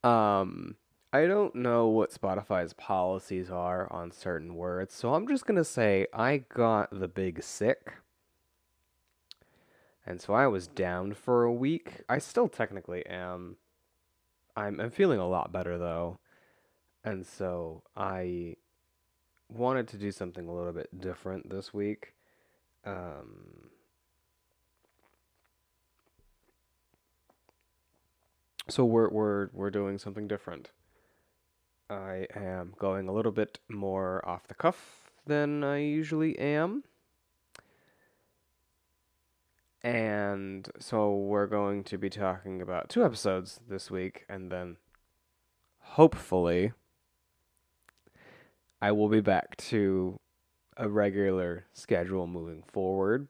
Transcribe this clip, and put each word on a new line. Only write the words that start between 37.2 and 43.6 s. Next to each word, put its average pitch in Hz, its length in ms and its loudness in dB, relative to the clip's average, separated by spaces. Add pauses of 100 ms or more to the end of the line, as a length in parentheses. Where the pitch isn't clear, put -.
And 101 840 -2 (100)
so 104 380 2
we're 101 300 2
going 101 380 0
to 95 140 -8
be 98 120 -2
talking 95 520 -4
about 87 280 -4
two 240 140 4
episodes 95 640 0